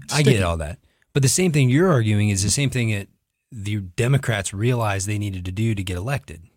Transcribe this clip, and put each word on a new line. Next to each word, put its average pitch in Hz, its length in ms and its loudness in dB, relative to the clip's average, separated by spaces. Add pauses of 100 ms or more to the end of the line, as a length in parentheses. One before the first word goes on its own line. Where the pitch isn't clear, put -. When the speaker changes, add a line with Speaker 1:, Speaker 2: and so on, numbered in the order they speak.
(120)
Speaker 1:
I 147 100 2
get 135 80 6
Speaker 2:
sticky. 101 120 4
Speaker 1:
all 85 160 0
that. 78 200 -6 (340)
But 139 100 2
the 135 60 4
same 180 240 2
thing 139 160 4
you're 165 220 4
arguing 107 400 2
is 95 140 0
the - 60 0
same 139 200 0
thing 117 220 -2
that 101 160 -6 (420)
the 104 300 -6
Democrats 117 720 -2
realized 104 540 -2
they 104 100 -2
needed 98 280 -6
to 92 60 -6
do 110 220 0
to 98 80 -4
get 90 140 -6
elected, 90 460 -8 (140)